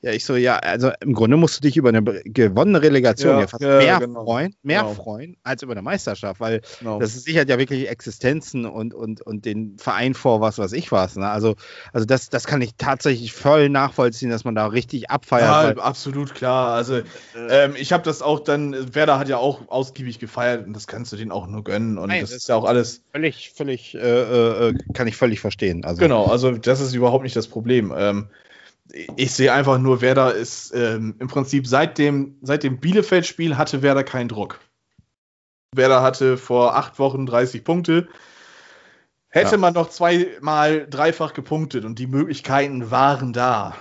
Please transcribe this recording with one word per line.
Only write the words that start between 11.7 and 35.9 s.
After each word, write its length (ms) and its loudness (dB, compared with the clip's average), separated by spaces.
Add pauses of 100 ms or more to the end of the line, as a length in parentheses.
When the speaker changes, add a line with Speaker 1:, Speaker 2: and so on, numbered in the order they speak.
Speaker 1:
also 120 -2
das, 240 0
das 180 -4
kann 140 0
ich 140 -6
tatsächlich 560 -2
voll 380 4
nachvollziehen, 600 0
dass 140 -4
man 120 -6
da 120 0
richtig 420 -4
abfeiert, 380 2
Speaker 2:
Ja, 160 6
Speaker 1:
weil 160 0
Speaker 2:
absolut 560 -6
klar. 380 -2
Also, 240 -2
Speaker 1:
Äh. 60 -4 (460)
Speaker 2:
ähm, 280 4
ich 160 -2
hab 100 0
das 180 -4
auch 200 0
dann, 520 -4
Werder 260 4
hat 100 -4
ja 80 0
auch 320 -4
ausgiebig 500 -6
gefeiert 480 -4
und 60 -12
das 120 -14
kannst 280 -12
du 20 -10
denen 160 -10
auch 160 -6
nur 160 -10
gönnen 340 -4
und 120 -6
Speaker 1:
Nein, 100 -2
Speaker 2:
das 120 -6
Speaker 1:
das 80 -12
Speaker 2:
ist 100 -8
ja 60 4
auch 100 0
alles 380 0 (100)
Speaker 1:
völlig, 420 -6
völlig, 400 -8
äh, 40 -14
äh, 720 2
äh, 20 -4 (180)
kann 160 -2
ich 80 -4
völlig 240 2
verstehen. 460 -4
Also 160 -4
Speaker 2:
Genau, 240 4
also 260 2
das 300 0
ist 120 -4
überhaupt 300 2
nicht 140 -8
das 100 -4
Problem. 480 0
Ähm, 320 -2 (920)
ich 160 -2
sehe 180 4
einfach 280 4
nur, 220 2
Werder 340 4
ist, 400 -8
ähm, 420 -2
im 100 -8
Prinzip 380 -2
seit 320 0
dem, 460 0
seit 180 -2
dem 180 -4
Bielefeld-Spiel 800 0
hatte 240 -2
Werder 220 2
keinen 260 -6
Druck. 300 -8 (1160)
Werder 280 6